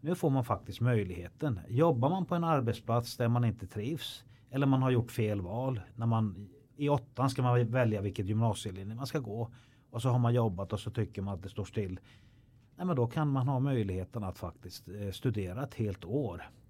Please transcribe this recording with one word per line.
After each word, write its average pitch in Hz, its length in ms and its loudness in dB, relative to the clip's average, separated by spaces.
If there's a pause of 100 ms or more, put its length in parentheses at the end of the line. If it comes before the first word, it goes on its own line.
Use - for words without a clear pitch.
Nu 165 140 -2
får 170 160 2
man 131 140 2
faktiskt - 360 -4
möjligheten. 101 880 0
Jobbar 147 420 4
man 185 160 0
på - 80 -2
en 170 100 0
arbetsplats 120 720 0
där 120 120 2
man 120 160 4
inte 110 220 0
trivs - 580 -6 (260)
eller 139 160 2
man 131 160 4
har 131 80 4
gjort 120 220 2
fel 107 280 0
val, 113 400 -4 (140)
när 113 120 -2
man, 104 420 0 (280)
i 143 120 0
åttan 135 420 2
ska 127 120 -2
man 123 280 4
välja 113 300 2
vilket 98 260 -2
gymnasielinje 107 680 0
man 131 120 -8
ska 160 120 -4
gå 113 320 -6 (400)
och 117 120 -6
så 131 60 2
har 123 100 4
man 117 160 4
jobbat 101 380 2
och 104 80 -2
så - 100 -8
tycker 104 320 -2
man 98 120 -4
att 95 80 -10
det 101 60 -10
står 98 160 -6
still. 92 360 -4 (760)
Nej, 180 100 -6
men 175 100 2
då 123 100 4
kan 151 220 0
man 135 200 2
ha 131 120 2
möjligheten 107 640 -2
att 90 140 -6
faktiskt, - 500 -12
eh, 101 240 -6
studera 104 520 -2
ett 147 100 -12
helt 104 300 -4
år. 101 380 -4 (280)